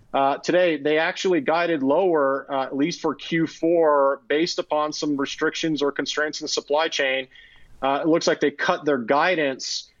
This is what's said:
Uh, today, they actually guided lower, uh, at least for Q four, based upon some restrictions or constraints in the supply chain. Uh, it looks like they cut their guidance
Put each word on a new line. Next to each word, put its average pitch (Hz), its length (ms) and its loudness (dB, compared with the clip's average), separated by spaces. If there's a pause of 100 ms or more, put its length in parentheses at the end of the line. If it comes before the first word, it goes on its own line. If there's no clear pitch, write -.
(140)
Uh, 139 240 2
today, 170 400 2
they 151 200 0
actually 175 440 0
guided 160 400 0
lower, 139 680 2
uh, 135 120 -2
at 127 120 -6
least 147 280 -2
for 151 120 -2
Q 165 320 -2
four, 147 800 2
based 156 300 0
upon 151 360 -2
some 147 220 -2
restrictions 151 680 -2
or 143 100 0
constraints 147 480 -4
in 151 60 -8
the - 20 -8
supply 151 400 -2
chain. 131 400 -2 (540)
Uh, 135 200 0
it 165 60 0
looks 165 180 2
like 160 140 2
they 147 100 2
cut 151 360 -2
their 143 120 2
guidance 143 920 -2 (100)